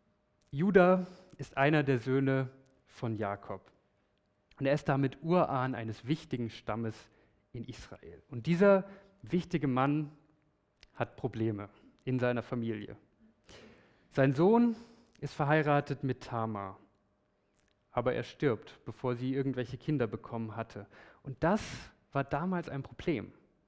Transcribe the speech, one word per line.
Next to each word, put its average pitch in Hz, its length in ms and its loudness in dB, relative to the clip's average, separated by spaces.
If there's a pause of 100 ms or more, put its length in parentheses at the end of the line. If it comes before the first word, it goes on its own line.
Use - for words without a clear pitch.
(500)
Juda 180 560 6 (300)
ist - 200 -12
einer 147 280 4
der 131 160 2
Söhne 135 500 0 (360)
von 113 280 -6
Jakob. 101 560 -8 (880)
Und 139 80 -2
er 135 80 2
ist - 140 -4
damit 135 340 0
Urahn 139 540 2
eines 113 320 -8
wichtigen 120 420 -4
Stammes 113 460 -6 (560)
in 120 100 -10
Israel. - 680 -16
Und 120 180 -8
dieser 190 440 6 (320)
wichtige 165 460 0
Mann 143 420 2 (840)
hat - 200 -6
Probleme 110 540 -4 (360)
in 127 140 -2
seiner 123 240 0
Familie. 110 540 -6 (1120)
Sein 139 240 4
Sohn 226 400 4 (460)
ist - 140 -10
verheiratet 147 720 2
mit 127 180 -4
Tamar, 107 560 -6 (1120)
aber 123 240 0
er 113 80 -4
stirbt, - 600 -2
bevor 123 320 -4
sie 127 180 -2
irgendwelche 131 420 -2
Kinder 135 300 0
bekommen 113 480 -8
hatte. 113 320 -10 (380)
Und - 180 -12
das 185 180 4 (520)
war 139 100 0
damals 170 460 -4
ein 139 160 -8
Problem. 107 480 -6 (360)